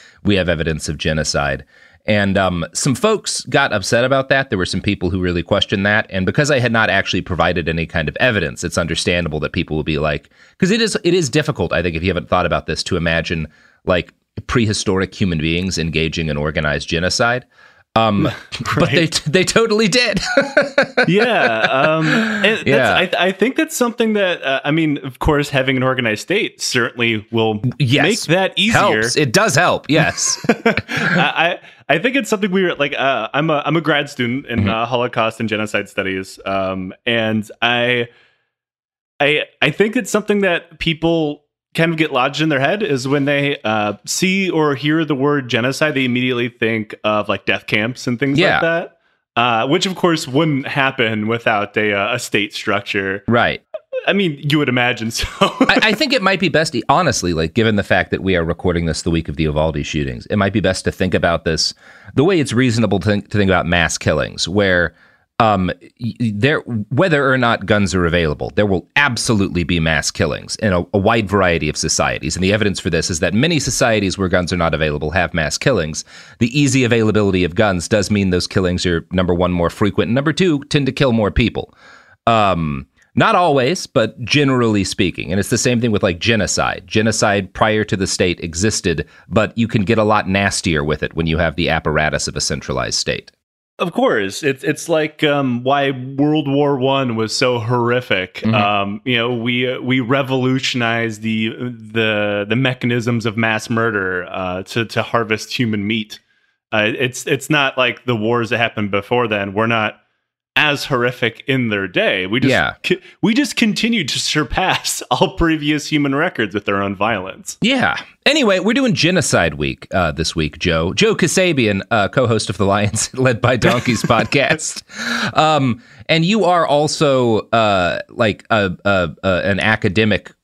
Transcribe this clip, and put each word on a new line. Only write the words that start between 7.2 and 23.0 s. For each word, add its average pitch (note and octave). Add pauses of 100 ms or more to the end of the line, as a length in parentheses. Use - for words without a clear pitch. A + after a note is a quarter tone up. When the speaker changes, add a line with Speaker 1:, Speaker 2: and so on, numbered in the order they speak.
Speaker 1:
provided E2+
any E2
kind D#2
of D2
evidence, F2+
it's E2+
understandable E2+
that D2
people D#2
will D2+
be D2+
like, D2+ (280)
'cause F#3
it A3+
is, A3+
it F3
is F3
difficult, B2
I E2
think, E2+
if D#2+
you F#2
haven't E2+
thought F2+
about D#2+
this, D#2+
to -
imagine, E2 (380)
like, F2 (340)
prehistoric G2+
human F2+
beings E2
engaging D#2+
in D2
organized D2
genocide. A#2 (500)
Um, G#2+
Speaker 2:
<laughs> -
Speaker 1:
but F3
they E3+
Speaker 2:
Right. D#3+
Speaker 1:
t-, -
they F3+
totally G#3+
did. A#3
<laughs> - (800)
Speaker 2:
Yeah, E3+ (100)
um, D#3
and A3
that's, G#3+
Speaker 1:
Yeah. B2+
Speaker 2:
I E3